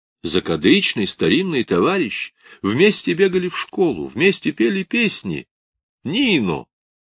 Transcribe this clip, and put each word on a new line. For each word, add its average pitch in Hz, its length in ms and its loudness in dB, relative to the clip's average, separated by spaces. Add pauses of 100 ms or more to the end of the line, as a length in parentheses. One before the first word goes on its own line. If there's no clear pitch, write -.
(240)
закадычный 92 840 2
старинный 131 580 0
товарищ. 127 680 -2 (280)
Вместе 175 520 2
бегали 180 360 0
в - 80 -10
школу, 131 480 -2
вместе 156 480 0
пели 202 300 0
песни. 107 640 -4 (560)
Нино! 139 640 0 (420)